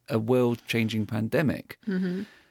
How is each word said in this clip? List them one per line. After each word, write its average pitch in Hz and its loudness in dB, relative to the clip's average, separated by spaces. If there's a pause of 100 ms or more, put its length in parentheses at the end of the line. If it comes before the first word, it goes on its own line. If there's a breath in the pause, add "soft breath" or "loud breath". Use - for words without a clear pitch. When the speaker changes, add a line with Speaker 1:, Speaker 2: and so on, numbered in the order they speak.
Speaker 1:
a 113 0
world-changing 117 2
pandemic. 113 -2
Speaker 2:
Mm-hmm. 185 -2 (280 loud breath)